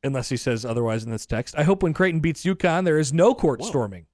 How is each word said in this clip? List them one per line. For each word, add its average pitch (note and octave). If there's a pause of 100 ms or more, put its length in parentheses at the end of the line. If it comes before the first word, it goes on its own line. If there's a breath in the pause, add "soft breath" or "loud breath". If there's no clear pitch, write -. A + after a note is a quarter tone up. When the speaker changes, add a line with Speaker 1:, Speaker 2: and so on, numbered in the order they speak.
Speaker 1:
Unless C#3
he C3
says A#2
otherwise A2+
in A#2
this A2+
text. A#2
"I D3
hope F#3+
when E3+
Creighton E3+
beats D#3+
uconn, F#3
there D#3
is C#3+
no F#3
court C#3+
Speaker 2:
Whoa. E3+
Speaker 1:
storming. G2